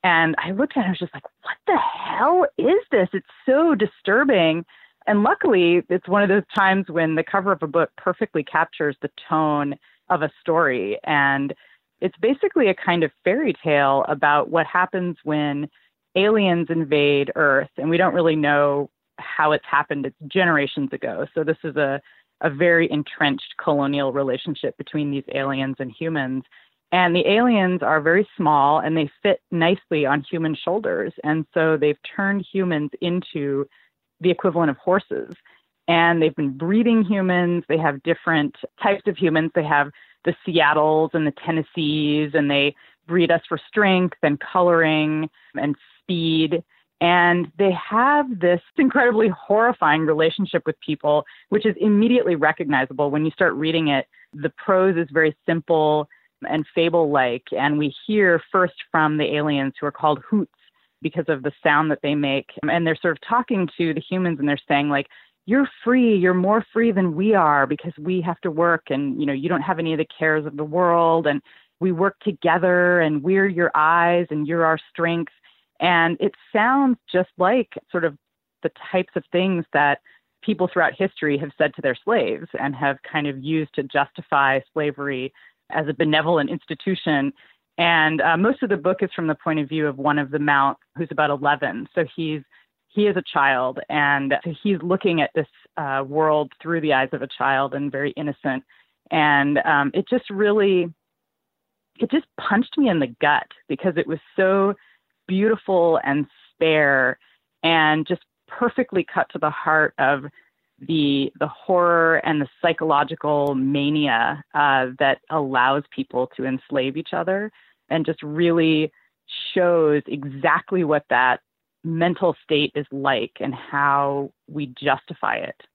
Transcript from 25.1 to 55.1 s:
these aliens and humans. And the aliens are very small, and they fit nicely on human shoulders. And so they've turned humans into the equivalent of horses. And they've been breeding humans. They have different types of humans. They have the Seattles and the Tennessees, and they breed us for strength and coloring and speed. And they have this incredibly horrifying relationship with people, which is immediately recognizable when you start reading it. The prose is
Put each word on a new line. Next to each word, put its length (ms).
these 120
aliens 440
and 200
humans. 460
And 240
the 100
aliens 560
are 200
very 340
small, 440
and 180
they 120
fit 160
nicely 560
on 240
human 320
shoulders. 520
And 300
so 240
they've 180
turned 380
humans 480
into 640
the 100
equivalent 420
of 60
horses. 560
And 340
they've 140
been 220
breeding 460
humans. 640
They 100
have 260
different 520
types 260
of 100
humans. 380
They 80
have 260
the 100
Seattles 680
and 120
the 80
Tennessees, 880
and 180
they 240
breed 240
us 160
for 100
strength 540
and 180
coloring 880
and 200
speed. 600
And 580
they 140
have 680
this 220
incredibly 520
horrifying 720
relationship 640
with 100
people, 380
which 160
is 140
immediately 560
recognizable 760
when 140
you 60
start 220
reading 340
it. 200
The 180
prose 340
is 140